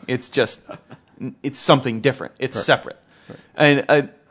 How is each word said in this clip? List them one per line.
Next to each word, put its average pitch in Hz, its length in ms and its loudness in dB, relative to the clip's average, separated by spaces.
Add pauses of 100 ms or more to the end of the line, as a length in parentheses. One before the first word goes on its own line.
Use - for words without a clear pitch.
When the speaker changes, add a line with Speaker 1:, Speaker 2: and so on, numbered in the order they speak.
Speaker 1:
It's 127 240 -6
just, - 380 -2 (720)
it's 143 160 -6
something 131 440 2
different. 127 360 -4
It's 127 180 -6
Speaker 2:
Right. 104 80 0
Speaker 1:
separate. - 320 -2 (320)
Speaker 2:
Right. - 100 -20 (180)
Speaker 1:
And, 147 320 4
uh, 147 140 4 (280)